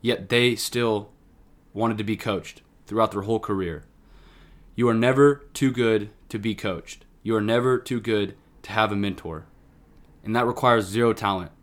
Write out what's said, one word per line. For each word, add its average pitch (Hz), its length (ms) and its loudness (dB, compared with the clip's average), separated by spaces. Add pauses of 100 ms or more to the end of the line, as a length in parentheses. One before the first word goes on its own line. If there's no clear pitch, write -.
Yet 113 260 -2
they 120 300 2
still 113 540 -2 (640)
wanted 113 260 -2
to 104 40 -6
be 104 140 -2
coached - 440 -6 (240)
throughout 110 260 0
their 101 100 -4
whole 107 180 -2
career. 90 460 -6 (920)
You 120 140 2
are 113 40 2
never 135 600 4
too 135 180 0
good 113 380 0 (180)
to 113 100 -10
be 104 180 -4
coached. - 500 -10 (180)
You 110 120 -2
are 107 60 2
never 123 360 2
too 120 240 -4
good 104 340 -2 (280)
to - 80 -16
have 107 200 2
a 101 40 -2
mentor. 87 500 -6 (760)
And 110 120 -6
that 120 120 2
requires 120 400 2
zero 113 260 2
talent. 98 380 -4 (120)